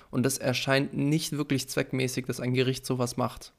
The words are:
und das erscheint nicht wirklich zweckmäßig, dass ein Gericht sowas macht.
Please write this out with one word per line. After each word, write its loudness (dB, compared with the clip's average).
und 2
das 0
erscheint 0
nicht 0
wirklich 0
zweckmäßig, -2
dass -4
ein 0
Gericht 2
sowas -2
macht. -4